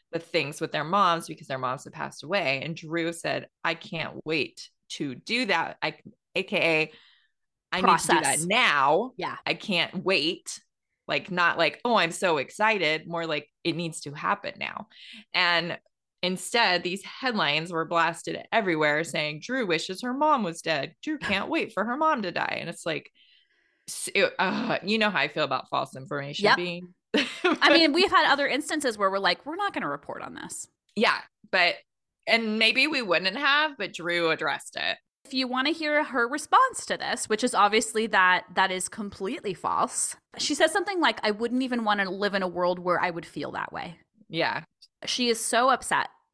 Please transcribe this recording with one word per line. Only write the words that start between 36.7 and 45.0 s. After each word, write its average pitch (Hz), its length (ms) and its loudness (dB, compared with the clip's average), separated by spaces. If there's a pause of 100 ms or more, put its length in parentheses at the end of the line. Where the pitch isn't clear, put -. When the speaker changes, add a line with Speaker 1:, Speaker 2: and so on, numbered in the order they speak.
Speaker 2:
to 180 100 -2
this, - 320 -6
which 214 160 0
is - 100 2
obviously 214 540 4
that 185 380 4 (100)
that 190 160 4
is 185 160 -4
completely 202 640 -6
false, - 640 -2 (220)
she - 180 -2
says 320 160 4
something 381 280 0
like, 233 220 2
"I 214 80 2
wouldn't 233 320 0
even 240 220 -2
wanna 202 260 2
live 196 240 -2
in 190 80 0
a 185 60 0
world 180 320 0
where 175 200 2
I 180 100 2
would 170 160 -8
feel 143 260 -8
that - 200 -8
way." - 260 -10 (300)
Speaker 1:
Yeah. 151 360 -2 (420)